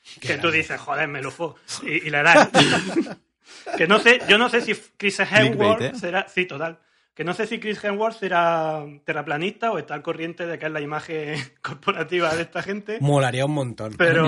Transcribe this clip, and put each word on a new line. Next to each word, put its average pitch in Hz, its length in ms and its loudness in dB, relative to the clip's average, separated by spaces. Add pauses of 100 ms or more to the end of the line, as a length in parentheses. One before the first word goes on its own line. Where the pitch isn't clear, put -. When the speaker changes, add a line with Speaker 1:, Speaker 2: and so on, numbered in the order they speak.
(200)
Speaker 1:
que - 0 -
Speaker 2:
Qué 151 140 -4
Speaker 1:
tú 135 80 -8
Speaker 2:
grande. 160 160 2
Speaker 1:
dices, 156 220 -4
"Joder, 147 280 -4
me 143 140 -8
lo 135 80 -6
fo-". 156 240 -8 (280)
Y, - 260 -4
y - 20 -6
le 147 120 2
das. 170 300 8
<laughs> - 680 2 (580)
Que 165 100 2
no 208 120 6
sé, 240 300 6
yo 208 100 8
no 240 100 4
sé 233 140 2
si 214 120 -2 (220)
Chris 196 240 -2
Hemsworth 208 580 4
Speaker 3:
Clickbait, 262 160 -4
¿eh? - 40 -10
Speaker 1:
será, 185 300 -2
sí, 180 180 -2
total. 165 320 -8 (360)
Que 156 100 -8
no 175 100 -2
sé 214 120 -4
si 226 120 -6
Chris 214 240 -6
Hemsworth 214 360 -2
será 170 640 0 (200)
terraplanista 156 680 -4
o 180 60 -2
está 147 160 -10
al 147 80 -8
corriente 165 440 -6
de 160 120 -6
que 156 80 -6
es 156 60 -4
la 156 80 -4
imagen 151 540 -6
<laughs> 135 280 -10
corporativa 165 720 -2
de 165 80 -4
esta 165 200 -8
gente. 208 380 -8
Speaker 2:
Molaría 135 440 2
un 147 80 -2
montón. 113 460 -6
Speaker 1:
Pero 165 300 4